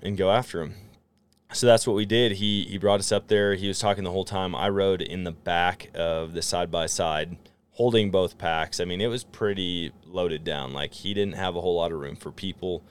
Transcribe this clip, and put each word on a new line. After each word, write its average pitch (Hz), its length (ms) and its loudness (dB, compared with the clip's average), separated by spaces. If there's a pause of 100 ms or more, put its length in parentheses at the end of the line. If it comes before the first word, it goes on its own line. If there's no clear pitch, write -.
and 98 160 -4
go 95 120 4
after 110 300 2
'em. 87 140 -8 (760)
So - 160 0
that's 113 200 8
what 110 100 2
we 107 80 2
did. 110 280 4
He, 101 320 0
he 98 120 -6
brought 101 240 4
us 98 100 -4
up 101 180 0
there. 101 260 4
He 95 140 -2
was 95 100 -2
talking 101 260 0
the 90 60 -4
whole 92 160 -2
time. 95 280 -4
I 76 140 -2
rode 98 320 2
in 90 240 -6
the 85 80 -6
back 87 640 -2
of 82 400 -2
the 82 80 -4
side-by-side, 82 960 -2 (320)
holding 117 400 2
both 92 280 2
packs. 80 420 -2
I 90 60 -2
mean, 90 160 -4
it 113 40 0
was 120 180 -4
pretty 90 680 -4 (140)
loaded 85 380 -4
down. 71 280 -6
Like, 69 220 -8
he - 180 -8
didn't 101 220 -2
have 92 220 -4
a 85 40 -4
whole 87 160 0
lot 85 160 0
of 78 80 -6
room 71 160 -10
for 76 160 -14
people, 90 580 -8